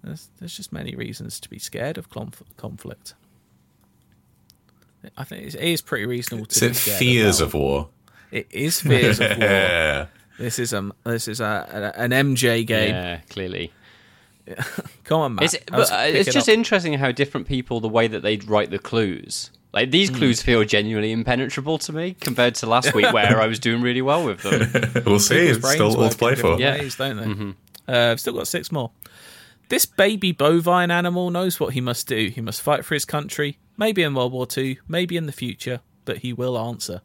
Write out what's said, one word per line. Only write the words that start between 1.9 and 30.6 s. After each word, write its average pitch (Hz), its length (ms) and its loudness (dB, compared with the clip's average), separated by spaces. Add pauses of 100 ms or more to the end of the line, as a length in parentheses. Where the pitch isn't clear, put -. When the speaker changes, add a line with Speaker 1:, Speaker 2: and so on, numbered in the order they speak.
Speaker 1:
of 170 100 -16
conf-, - 340 -14 (140)
conflict. - 560 -14 (2000)
I - 60 -10
think - 220 -16
it's, 151 100 -14
it - 80 -8
is 170 180 -2
pretty 110 260 -6
reasonable 120 400 -6
to - 80 -8
Speaker 2:
Is - 60 2
Speaker 1:
be 117 60 2
Speaker 2:
it 123 80 0
Speaker 1:
scared 104 240 0
Speaker 2:
fears 117 420 4
Speaker 1:
of 73 80 0
battle. 73 120 0
Speaker 2:
of 67 80 2
war? 69 200 -2 (420)
Speaker 1:
It - 200 -8
is 147 280 -2
fears 123 400 4
of 117 120 2
war. 101 60 0
Speaker 2:
<laughs> 113 40 0
Yeah. 90 640 4 (320)
Speaker 1:
This 117 220 -6
is 120 140 -4
a, 101 160 -4 (140)
this 117 240 -4
is 113 140 -6
a, 104 560 -4
a, - 40 -12
an 123 120 0
M 135 220 4
J 117 280 2
game. 110 300 2
Speaker 3:
Yeah, 90 260 -6 (100)
clearly. 90 440 -8 (720)
Speaker 1:
<laughs> - 560 -10
Come 160 160 2
on, 135 160 -2
Matt. 98 100 0
Speaker 3:
It's, 170 80 2 (180)
Speaker 1:
Let's 120 180 2
Speaker 3:
but, - 20 -2
uh, 98 140 0
Speaker 1:
pick 156 100 2
Speaker 3:
it's 196 140 2
Speaker 1:
it - 40 0
Speaker 3:
just - 160 2
Speaker 1:
up. 214 40 10
Speaker 3:
interesting 196 400 2
how 135 180 0
different 139 360 -2
people, 127 340 -4
the 110 80 -2
way 113 180 4
that 107 140 -4
they 107 160 0
write 104 320 0
the 98 100 -4
clues. 95 680 -4 (240)
Like, 120 180 2
these 185 200 4
Speaker 1:
Mm. 131 60 -4
Speaker 3:
clues 120 240 2
feel 117 220 4
genuinely 107 480 0
impenetrable 127 680 -2
to - 140 -8
me 175 280 -6
compared 123 340 0
to - 120 -6
last 123 260 2
week 107 180 4
where 107 300 4
I 110 60 2
was 113 120 -2
doing 117 220 0
really 123 220 0
well 151 200 2
with 104 200 -4
them. 120 600 0
Speaker 2:
<laughs> - 20 -2
We'll 104 140 6
see. 147 280 4
Speaker 1:
People's 123 100 4
Speaker 2:
It's 127 140 0
still 147 80 2
Speaker 1:
brains - 20 6
Speaker 2:
all 107 120 4
to - 60 0
Speaker 1:
work 113 120 4
in - 80 -4
Speaker 2:
play 117 160 4
for. - 0 -
Speaker 1:
different 85 260 2
Speaker 3:
Yeah. 135 160 2
Speaker 1:
ways, 143 180 -8
don't 131 220 -4
they? 107 80 -6
Speaker 3:
Mm-hmm. 101 260 -6 (380)
Speaker 1:
Uh, 120 220 4
I've 117 80 0
still 240 140 -6
got - 140 -6
six 160 240 -6
more. 135 200 -4 (760)
This - 180 0
baby 196 460 2
bovine 170 600 4